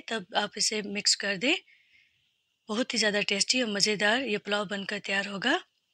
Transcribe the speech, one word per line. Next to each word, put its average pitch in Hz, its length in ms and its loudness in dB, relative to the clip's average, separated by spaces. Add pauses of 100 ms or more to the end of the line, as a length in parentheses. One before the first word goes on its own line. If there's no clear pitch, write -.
तब 220 280 -6
आप 208 200 0
इसे 214 260 0
मिक्स 202 340 0
कर 202 200 -2
दें। 262 180 2 (1120)
बहुत 220 240 -2
ही 240 60 -2
ज़्यादा 208 240 2
टेस्टी 208 380 2
और 226 80 0
मज़ेदार 208 520 2
ये 208 160 -2
पुलाव 208 300 -2
बनकर 202 320 -6
तैयार 196 280 -2
होगा। 202 240 -2 (420)